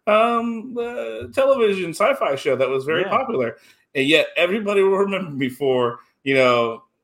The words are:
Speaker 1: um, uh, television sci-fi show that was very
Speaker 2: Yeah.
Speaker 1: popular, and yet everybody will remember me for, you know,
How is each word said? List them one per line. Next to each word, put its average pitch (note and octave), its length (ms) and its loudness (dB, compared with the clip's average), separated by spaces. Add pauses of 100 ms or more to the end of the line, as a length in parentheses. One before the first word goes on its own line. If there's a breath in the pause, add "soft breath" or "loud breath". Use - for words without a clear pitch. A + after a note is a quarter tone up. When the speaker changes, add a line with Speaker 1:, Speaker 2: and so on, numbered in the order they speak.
Speaker 1:
um, A#3 760 0
uh, A#3 540 -8
television A3 560 2
sci-fi G#3 460 0
show C3 200 0
that B2+ 140 0
was C3+ 160 -2
very D#3+ 160 -2
Speaker 2:
Yeah. G3 80 -4
Speaker 1:
popular, G3 480 -2 (360 soft breath)
and C3+ 140 0
yet D#3 200 4 (100)
everybody G3+ 440 0
will F#3+ 140 2
remember F#3+ 360 -2
me C3+ 180 -4
for, B2+ 480 0 (260 loud breath)
you C3+ 120 2
know, A#2+ 480 2 (200)